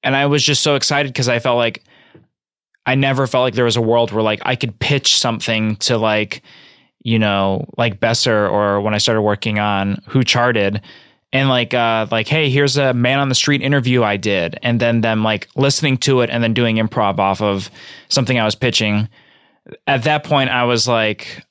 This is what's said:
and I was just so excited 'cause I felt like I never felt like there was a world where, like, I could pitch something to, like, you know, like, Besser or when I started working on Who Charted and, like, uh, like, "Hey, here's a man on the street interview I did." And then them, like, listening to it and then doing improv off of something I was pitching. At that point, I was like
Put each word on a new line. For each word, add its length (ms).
and 140
I 100
was 160
just 200
so 140
excited 380
'cause 140
I 120
felt 180
like 260
I 80
never 320
felt 160
like 120
there 120
was 100
a 60
world 300
where, 100
like, 240
I 100
could 220
pitch 400
something 580
to, 220
like, 420
you 140
know, 480
like, 240
Besser 480
or 320
when 140
I 40
started 220
working 380
on 480
Who 180
Charted 560
and, 200
like, 240
uh, 360
like, 180
"Hey, 200
here's 300
a 160
man 240
on 100
the 60
street 260
interview 420
I 140
did." 460
And 180
then 220
them, 200
like, 320
listening 440
to 240
it 80
and 120
then 120
doing 220
improv 420
off 240
of 280
something 320
I 60
was 80
pitching. 560
At 180
that 200
point, 240
I 160
was 240
like 640